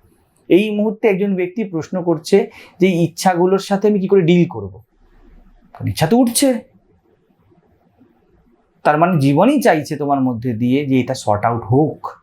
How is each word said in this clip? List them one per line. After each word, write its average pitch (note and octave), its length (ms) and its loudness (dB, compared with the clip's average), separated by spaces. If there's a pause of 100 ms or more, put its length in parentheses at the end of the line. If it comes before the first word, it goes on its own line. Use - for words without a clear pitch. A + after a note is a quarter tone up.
(520)
এই G#3 240 2
মুহূর্তে G#3+ 320 -2
একজন G3 280 0
ব্যক্তি F3+ 280 -4
প্রশ্ন F3 400 -8
করছে E3+ 480 0 (280)
যে F#3 80 4
এই E3+ 160 2
ইচ্ছাগুলোর F#3 560 0
সাথে G3 280 -2
আমি G#3 120 2
কি F#3+ 80 -4
করে G3 140 4
ডিল E3+ 260 4
করব? G2 340 -12 (920)
কারণ G#2+ 140 -8
ইচ্ছা B2+ 200 -2
তো A3+ 100 2
উঠছে, B3 460 0 (2250)
তার D3+ 140 2
মানে E3+ 220 2
জীবনই F#3 420 2
চাইছে D#3+ 360 0
তোমার C#3+ 240 -2
মধ্যে B2 320 -4
দিয়ে B2 320 0
যে C3 140 0
এটা B2 140 -2
সর্ট G#2 320 -2
আউট A#2 180 -2
হোক, C3 440 0 (160)